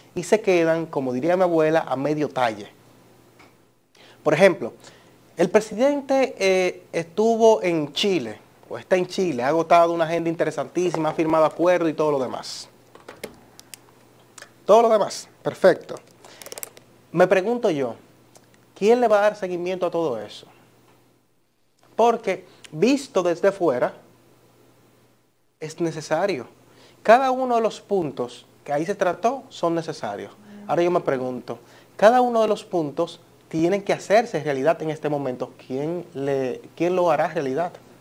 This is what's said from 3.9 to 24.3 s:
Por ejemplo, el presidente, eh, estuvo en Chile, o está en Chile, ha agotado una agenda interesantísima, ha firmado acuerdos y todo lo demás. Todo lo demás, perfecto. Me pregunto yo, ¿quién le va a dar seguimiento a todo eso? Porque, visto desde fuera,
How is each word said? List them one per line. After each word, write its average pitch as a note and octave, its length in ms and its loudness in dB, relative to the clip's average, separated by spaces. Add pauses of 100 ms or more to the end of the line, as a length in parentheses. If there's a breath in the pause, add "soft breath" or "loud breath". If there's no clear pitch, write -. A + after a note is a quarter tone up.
Por D3+ 100 0
ejemplo, D#3 400 4 (640 loud breath)
el - 140 2
presidente, C4 880 0
eh, F#3 540 0
estuvo A3 680 2
en D#3+ 300 -2
Chile, C#3 460 -2 (320)
o A#2 80 -10
está F#3 180 0
en F3+ 100 0
Chile, F3 360 -4
ha B2+ 60 0
agotado E3+ 440 4
una E3+ 120 -2
agenda E3 260 -2
interesantísima, D#3+ 800 -2
ha - 20 -2
firmado D#3+ 320 2
acuerdos E3+ 460 0
y - 20 -2
todo D#3 180 -2
lo C#3+ 80 0
demás. - 520 -10 (1900)
Todo G#3+ 160 6
lo A3+ 80 4
demás, G#3+ 400 -2 (140)
perfecto. - 540 2 (1200 loud breath)
Me F3+ 120 6
pregunto G#3 420 2
yo, C3 280 -2 (800)
¿quién A#3 280 2
le A#3+ 40 4
va G#3+ 120 4
a - 20 2
dar G#3 160 2
seguimiento F3+ 480 -6
a F3 60 -2
todo D#3+ 280 -2
eso? - 280 -16 (1500)
Porque, A3 520 0 (240 loud breath)
visto G3+ 520 0
desde F3 300 0
fuera, D#3 400 0 (1700)